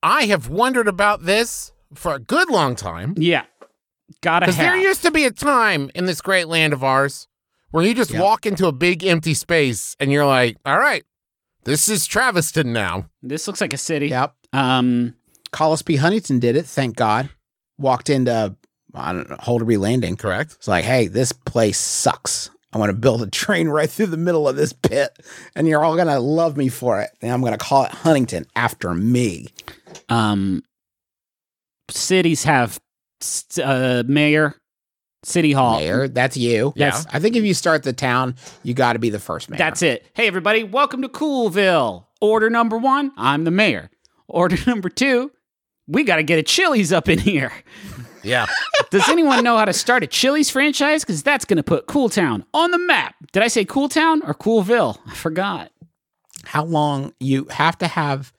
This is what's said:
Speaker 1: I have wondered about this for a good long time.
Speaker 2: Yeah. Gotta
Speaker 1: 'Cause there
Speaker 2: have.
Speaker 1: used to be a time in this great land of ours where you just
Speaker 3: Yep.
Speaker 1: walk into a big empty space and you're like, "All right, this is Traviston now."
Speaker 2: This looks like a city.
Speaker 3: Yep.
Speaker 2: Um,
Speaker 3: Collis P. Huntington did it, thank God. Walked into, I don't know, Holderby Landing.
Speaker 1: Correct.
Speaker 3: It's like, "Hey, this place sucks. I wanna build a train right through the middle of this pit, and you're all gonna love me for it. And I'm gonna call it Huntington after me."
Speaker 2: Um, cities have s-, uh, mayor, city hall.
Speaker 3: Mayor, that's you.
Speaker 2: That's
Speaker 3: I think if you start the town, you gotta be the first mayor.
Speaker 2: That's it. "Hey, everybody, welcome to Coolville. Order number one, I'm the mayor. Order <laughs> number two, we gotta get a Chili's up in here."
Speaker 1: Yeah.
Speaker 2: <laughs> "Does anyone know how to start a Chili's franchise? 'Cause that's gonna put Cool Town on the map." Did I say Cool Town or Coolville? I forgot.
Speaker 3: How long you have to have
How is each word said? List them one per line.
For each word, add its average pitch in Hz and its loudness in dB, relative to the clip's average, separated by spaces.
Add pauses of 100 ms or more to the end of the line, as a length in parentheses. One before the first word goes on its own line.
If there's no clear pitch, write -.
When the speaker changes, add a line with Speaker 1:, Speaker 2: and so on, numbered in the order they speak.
Speaker 1:
I 247 2
have 165 0
wondered 233 0
about 202 0
this 214 -2 (220)
for 151 -6
a 135 -10
good 320 0
long 151 2
time. 92 -6
Speaker 2:
Yeah. 160 2 (760)
Gotta 170 2
Speaker 1:
'Cause 180 2
there 339 2
Speaker 2:
have. 370 2
Speaker 1:
used 381 2
to 349 4
be 311 2
a 247 2
time 214 0
in 180 -4
this 180 -4
great 185 0
land 160 2
of 131 -4
ours 135 0 (420)
where 160 0
you 220 2
just 220 0
Speaker 3:
Yep. 156 -2
Speaker 1:
walk 208 0
into 190 0
a 170 2
big 170 0
empty 165 0
space 143 -2
and 139 0
you're 143 2
like, 127 2
"All 143 2
right, 247 0 (600)
this 147 0
is 202 -2
Traviston 196 0
now." 98 -4 (160)
Speaker 2:
This 139 -8
looks - -6
like 180 -4
a 139 -6
city. 147 -4
Speaker 3:
Yep. 131 -2 (200)
Speaker 2:
Um, 123 0 (380)
Speaker 3:
Collis 156 0
P. 156 0
Huntington 160 0
did 120 2
it, 160 0
thank 127 -4
God. 117 0 (480)
Walked 131 -2
into, 120 0 (400)
I 71 -8
don't 85 -8
know, - -12
Holderby 117 0
Landing. 101 0
Speaker 1:
Correct. 110 -6
Speaker 3:
It's - -14
like, 87 2
"Hey, 120 2
this 117 -2
place - 0
sucks. - -4 (240)
I - -4
wanna 104 0
build 117 0
a 104 -4
train 170 -2
right 151 0
through - -2
the 165 -4
middle 160 0
of 135 0
this 147 0
pit, - 0 (460)
and 160 2
you're 156 4
all 160 2
gonna 151 2
love 156 0
me 135 0
for 120 -2
it. 107 -6 (120)
And 117 -6
I'm 123 0
gonna 110 0
call 135 2
it - -4
Huntington 131 0 (100)
after 113 -2
me." 110 -2 (580)
Speaker 2:
Um, 101 0 (1300)
cities 170 0
have 127 2 (420)
s-, - -8
uh, 127 0
mayor, 147 2 (680)
city 165 0
hall. 123 2
Speaker 3:
Mayor, 101 -2
that's 127 -2
you. 120 0
Speaker 2:
That's 143 0
Speaker 3:
I - -2
think 226 0
if 226 2
you 202 2
start 156 0
the 135 -4
town, 127 -2 (280)
you 123 -4
gotta 120 2
be 117 0
the 104 -6
first - -10
mayor. - -12
Speaker 2:
That's 160 -2
it. 139 0
"Hey, 226 0
everybody, 208 0
welcome 262 -2
to 262 -6
Coolville. 185 0 (160)
Order 220 2
number 233 0
one, 269 0
I'm 139 0
the 190 0
mayor. 180 0 (400)
Order 175 0
<laughs> - -4
number 214 -2
two, 254 0 (560)
we 208 0
gotta 165 2
get 160 2
a 151 0
Chili's 240 2
up 175 0
in 170 4
here." 143 0 (720)
Speaker 1:
Yeah. 117 0 (240)
Speaker 2:
<laughs> - 0
"Does - 4
anyone 285 4
know 233 4
how 214 4
to 185 0
start 247 0
a 143 -6
Chili's 285 2
franchise? 294 0
'Cause 156 -4
that's 277 0
gonna 180 0
put - -2
Cool 269 0
Town 190 -2
on 330 2
the 359 0
map." 320 0 (180)
Did 190 2
I 233 2
say 226 0
Cool 277 -2
Town 311 2
or 147 -4
Coolville? 208 0 (100)
I - -18
forgot. 175 -6 (720)
Speaker 3:
How 151 -4
long 147 -2
you 135 0
have 165 0
to 170 -2
have 143 -4